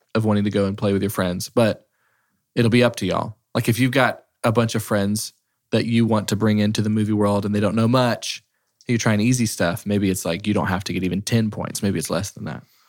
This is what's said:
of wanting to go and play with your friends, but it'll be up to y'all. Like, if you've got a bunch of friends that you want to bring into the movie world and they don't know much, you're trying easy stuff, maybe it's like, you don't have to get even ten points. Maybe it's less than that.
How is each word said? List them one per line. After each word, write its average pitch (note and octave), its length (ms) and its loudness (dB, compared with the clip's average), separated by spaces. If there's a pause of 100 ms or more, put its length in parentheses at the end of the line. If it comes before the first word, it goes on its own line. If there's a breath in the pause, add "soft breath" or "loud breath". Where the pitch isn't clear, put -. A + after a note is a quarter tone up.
(140)
of G#2+ 120 0
wanting G#2 180 2
to G#2 80 0
go G2+ 140 0
and G2 120 -2
play G2+ 160 0
with G2 80 0
your G2+ 80 0
friends, F#2 400 -4
but - 380 0 (680)
it'll A#2 160 2
be A#2+ 120 6
up A#2+ 140 0
to G2+ 80 -4
y'all. F2 320 -4 (180)
Like, A#2+ 120 0
if A#2 120 0
you've B2+ 120 2
got B2 320 2 (200)
a A#2 80 2
bunch A2+ 240 0
of A2 80 -4
friends G#2 500 -2 (380)
that A2 140 0
you A#2 200 2
want G#2+ 240 0
to G#2+ 60 0
bring G#2+ 240 2
into G#2+ 220 0
the G#2+ 80 0
movie G#2+ 240 0
world G2+ 320 2
and G2+ 80 -2
they G#2 60 2
don't G#2 160 0
know A2+ 120 2
much, B2 560 0 (440)
you're A#2+ 100 0
trying A2 240 2
easy B2 240 2
stuff, - 400 -2
maybe G2+ 240 0
it's F2+ 160 -2
like, F2 220 -4
you G#2 60 0
don't F2 140 0
have F#2 180 -2
to - 80 -6
get F#2 100 -2
even F#2 180 -2
ten A2 300 0
points. - 320 -8
Maybe G2 160 0
it's D2+ 100 -8
less G2 220 -4
than - 140 -14
that. A#2 180 -12 (260 loud breath)